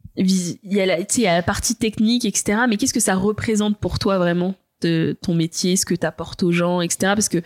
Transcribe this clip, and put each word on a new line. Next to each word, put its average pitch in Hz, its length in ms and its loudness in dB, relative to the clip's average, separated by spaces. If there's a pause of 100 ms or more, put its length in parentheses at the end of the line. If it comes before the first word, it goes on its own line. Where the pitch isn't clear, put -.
(180)
Vis-, 185 460 0
il 190 100 -6
y 208 80 2
a 190 40 2
la, 180 120 2
tu 185 180 -4
sais, 247 60 2
il 220 40 4
y - 20 4
a 170 80 4
la 175 80 2
partie 208 320 -2
technique, 233 500 0
et 202 80 0
cetera, 226 340 0
mais 208 100 2
qu'est-ce 269 160 0
que 254 60 -2
ça 196 160 2
représente 208 600 0
pour - 220 -4
toi 196 180 0
vraiment ? 175 380 0 (260)
De 165 400 0
ton - 120 -2
métier, 170 440 0
ce - 80 -2
que 180 100 0
t'apportes 165 480 -4
aux 175 80 2
gens, 175 300 0
et 170 80 -2
cetera. 190 260 0
Parce 208 140 0
que 180 160 0